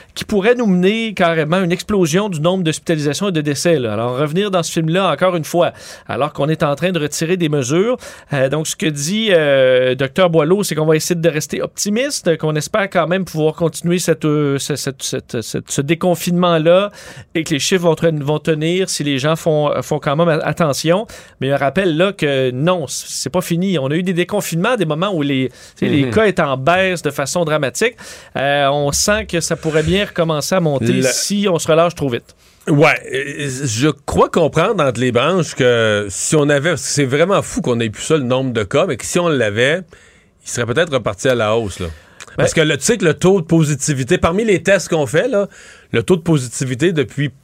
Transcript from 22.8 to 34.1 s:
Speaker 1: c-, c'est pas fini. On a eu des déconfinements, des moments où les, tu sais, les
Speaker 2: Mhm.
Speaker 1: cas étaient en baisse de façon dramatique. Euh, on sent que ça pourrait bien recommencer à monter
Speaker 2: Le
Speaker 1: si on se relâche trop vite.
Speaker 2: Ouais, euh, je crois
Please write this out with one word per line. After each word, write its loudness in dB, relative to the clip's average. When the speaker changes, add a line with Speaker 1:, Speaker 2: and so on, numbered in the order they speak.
Speaker 1:
c-, -10
c'est -8
pas 0
fini. -2
On -2
a -2
eu 0
des -2
déconfinements, -2
des -2
moments -2
où 0
les, 0
tu -2
sais, 0
les 2
Speaker 2:
Mhm. -4
Speaker 1:
cas 4
étaient 2
en 0
baisse 0
de -4
façon -4
dramatique. -2
Euh, 2
on 0
sent 0
que -2
ça -4
pourrait 0
bien 0
recommencer -2
à 2
monter 0
Speaker 2:
Le 2
Speaker 1:
si 0
on 0
se -4
relâche 4
trop -4
vite. -6
Speaker 2:
Ouais, 6
euh, -6
je 0
crois 2